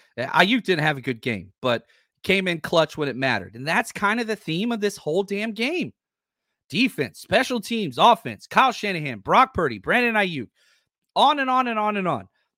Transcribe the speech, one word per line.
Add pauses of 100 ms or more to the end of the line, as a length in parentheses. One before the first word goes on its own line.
(200)
Uh,
Ayuk
didn't
have
a
good
game, (120)
but (340)
came
in
clutch
when
it
mattered.
And
that's
kind
of
the
theme
of
this
whole
damn
game. (760)
Defense,
special
teams,
offense,
Kyle
Shanahan,
Brock
Purdy,
Brandon
Ayuk, (680)
on
and
on
and
on
and
on. (300)